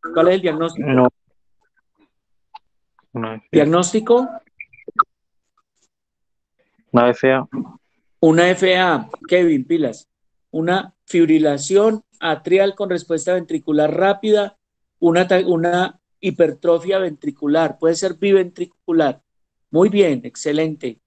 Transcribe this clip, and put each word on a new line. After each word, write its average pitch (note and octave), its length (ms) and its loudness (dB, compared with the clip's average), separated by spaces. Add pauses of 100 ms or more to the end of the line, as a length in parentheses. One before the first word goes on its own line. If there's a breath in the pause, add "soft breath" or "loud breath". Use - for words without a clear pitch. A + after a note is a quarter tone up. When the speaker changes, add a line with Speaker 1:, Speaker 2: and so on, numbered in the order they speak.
(140)
Speaker 1:
¿Cuál E3+ 140 4
es F#3 60 4
el G3 80 -2
diagnóstico? E3 460 -4
Speaker 2:
No. B2+ 200 4 (2000)
Una A2+ 220 -8
F A2 100 -18
A. - 60 -20
Speaker 1:
¿Diagnóstico? F3+ 760 2 (2750)
Speaker 2:
Una B2 180 4
F C3 220 0
A. C3 160 -2 (720)
Speaker 1:
Una E3+ 300 4
F F#3 260 2
A, E3+ 340 -2 (180)
Kevin, E3+ 360 2
pilas. D3+ 440 -4 (420)
Una F3 440 -4 (100)
fibrilación E3 1000 2 (160)
atrial F3+ 560 0
con G3+ 140 -6
respuesta E3+ 460 -4
ventricular D#3 600 -2
rápida, G3+ 640 0 (400)
una F3 300 2
ta-, F#3 180 2
una F3 540 -2 (180)
hipertrofia E3+ 800 -2
ventricular, D3+ 800 -4
puede E3 160 0
ser E3+ 200 -4
biventricular. F3+ 1080 -2 (480)
Muy F#3 200 2
bien, F3 340 0
excelente. D3 840 -6